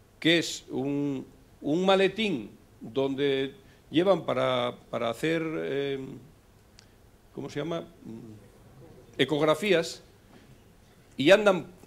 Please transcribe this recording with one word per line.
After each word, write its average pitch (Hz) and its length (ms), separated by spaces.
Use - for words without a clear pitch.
que 165 180
es - 320
un, 143 560
un 160 220
maletín 190 680
donde 135 760
llevan 175 340
para, 127 520
para 117 180
hacer, 160 340
eh, 139 560
¿cómo 135 160
se 147 120
llama? 165 240
Ecografías, 156 840
y 139 140
andan 196 440